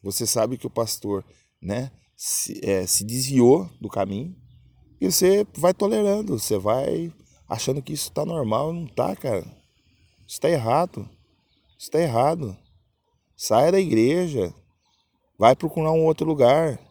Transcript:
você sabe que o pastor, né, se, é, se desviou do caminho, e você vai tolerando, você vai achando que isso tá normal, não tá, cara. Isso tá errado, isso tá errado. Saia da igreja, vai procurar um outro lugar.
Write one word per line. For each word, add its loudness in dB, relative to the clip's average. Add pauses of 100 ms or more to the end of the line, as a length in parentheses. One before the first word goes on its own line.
você -6
sabe 0
que -10
o -8
pastor, -4 (380)
né, -6 (240)
se, -8
é, 0
se -2
desviou 4 (100)
do -10
caminho, -6 (640)
e -2
você 2 (100)
vai 2
tolerando, 0
você -2
vai -2 (340)
achando -4
que -10
isso -8
tá -4
normal, -2
não -8
tá, -4
cara. -4 (800)
Isso -14
tá 0
errado, 0 (680)
isso -18
tá 0
errado. 0 (800)
Saia 2
da 4
igreja, 2 (840)
vai 6
procurar -2
um 4
outro 0
lugar. 4 (120)